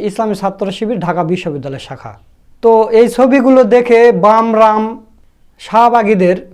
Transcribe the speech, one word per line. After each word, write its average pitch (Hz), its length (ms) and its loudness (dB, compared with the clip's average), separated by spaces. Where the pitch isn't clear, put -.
ইসলামী 214 320 -4
ছাত্র 196 240 -6
শিবির 214 300 -6
ঢাকা 170 160 -4
বিশ্ববিদ্যালয় 143 560 -8
শাখা। 117 260 -18
তো 233 80 4
এই 233 160 4
ছবিগুলো 262 460 2
দেখে 240 240 2
বাম 226 220 2
রাম 220 220 2
শাহবাগীদের 214 760 0